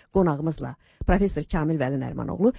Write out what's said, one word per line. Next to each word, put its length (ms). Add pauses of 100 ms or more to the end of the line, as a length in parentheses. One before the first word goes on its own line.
(140)
qonağımızla, 600 (340)
professor 420
Kamil 300
Vəli 180
Nərimanoğlu 600